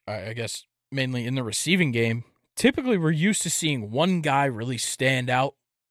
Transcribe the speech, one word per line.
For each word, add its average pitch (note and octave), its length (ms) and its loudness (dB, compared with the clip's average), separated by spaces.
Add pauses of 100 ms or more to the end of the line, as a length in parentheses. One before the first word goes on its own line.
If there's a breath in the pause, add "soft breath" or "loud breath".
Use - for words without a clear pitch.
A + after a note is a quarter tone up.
I, G#2 220 -8
I A2+ 40 -8
guess A2+ 320 -8 (260)
mainly B2+ 340 -2
in B2+ 100 -2
the C3 80 -2
receiving D3+ 480 2
game, A#2 320 0 (320)
typically B3+ 420 2
we're D#3+ 140 2
used E3+ 300 2
to E3+ 80 -4
seeing C3+ 420 -2
one E3+ 300 2
guy C#3 240 2
really A#2+ 320 -4
stand B2+ 520 0
out B2+ 260 0 (360)